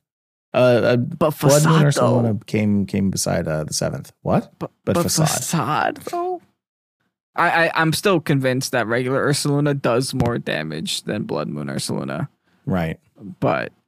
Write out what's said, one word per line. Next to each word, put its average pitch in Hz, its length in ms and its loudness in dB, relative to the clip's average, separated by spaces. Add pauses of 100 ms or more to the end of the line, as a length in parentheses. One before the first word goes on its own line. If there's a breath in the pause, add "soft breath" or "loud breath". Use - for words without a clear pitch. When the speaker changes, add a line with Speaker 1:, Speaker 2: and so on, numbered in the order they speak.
(540)
Speaker 1:
Uh, - 40 0
uh, 123 400 4
Speaker 2:
But 151 420 0
Speaker 1:
Blood 151 260 6
Moon 160 180 4
Speaker 2:
Facade, - 20 6
Speaker 1:
Ursaluna 123 380 2 (160)
Speaker 2:
though. - 60 -14
Speaker 1:
came, 104 400 2
came 98 260 0
beside, 90 360 -2
uh, 78 180 -2
the - 80 -8
seventh. - 480 -6
What? 113 360 0
Speaker 2:
But, - 140 -10 (140)
Speaker 1:
But 117 100 0
Speaker 2:
but 175 80 2
Speaker 1:
Facade. 156 260 0
Speaker 2:
Facade, 131 680 -2 (160)
though? 349 300 -4 (920)
I, 165 320 2
I, - 80 -2
I'm 160 160 2
still 175 300 2
convinced 131 500 0
that 117 160 0
regular 123 420 0
Ursaluna 147 520 0
does 127 320 0
more 120 240 0
damage 78 680 -6
than 107 200 -6
Blood - 260 -4
Moon 71 180 -8
Ursaluna. 67 640 -6 (360)
Speaker 1:
Right. 82 320 -2 (440)
Speaker 2:
But, 71 320 -2 (140)